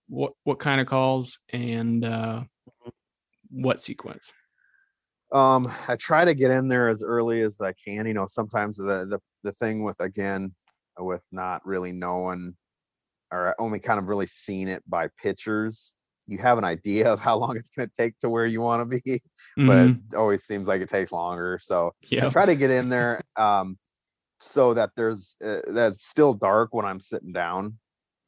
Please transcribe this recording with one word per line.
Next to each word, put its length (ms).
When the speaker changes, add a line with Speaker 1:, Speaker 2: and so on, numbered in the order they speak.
Speaker 1:
what, 260
what 160
kind 220
of 60
calls 520
and, 540
uh, 380
what 320
sequence? 520
Speaker 2:
Um, 340
I 80
try 300
to 100
get 160
in 160
there 220
as 140
early 380
as 180
I 140
can. 320
You 80
know, 140
sometimes 500
the, 280
the, 140
the 120
thing 300
with, 160
again, 540
with 320
not 340
really 260
knowing 640
or 280
only 200
kind 200
of 80
really 200
seeing 420
it 200
by 200
pictures, 720
you 120
have 180
an 80
idea 460
of 80
how 180
long 200
it's 120
gonna 280
take 220
to 100
where 180
you 140
wanna 240
be, 200
<laughs> 600
but 220
Speaker 1:
Mm-hmm. 240
Speaker 2:
it 60
always 280
seems 220
like 140
it 80
takes 220
longer. 500
So 320
I 40
Speaker 1:
Yep. 20
Speaker 2:
try 180
to 100
get 160
in 180
there, 400
Speaker 1:
<laughs> 80
Speaker 2:
um, 420
so 340
that 220
there's, 460
uh, 260
that 240
it's 120
still 300
dark 380
when 120
I'm 160
sitting 320
down, 460